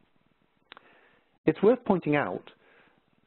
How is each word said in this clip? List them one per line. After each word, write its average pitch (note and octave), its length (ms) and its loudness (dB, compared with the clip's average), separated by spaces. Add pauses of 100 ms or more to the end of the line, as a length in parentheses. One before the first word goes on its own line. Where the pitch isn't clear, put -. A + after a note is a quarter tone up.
(1500)
It's - 180 -2
worth A#3+ 220 4
pointing D3+ 320 0
out G2+ 260 -4 (840)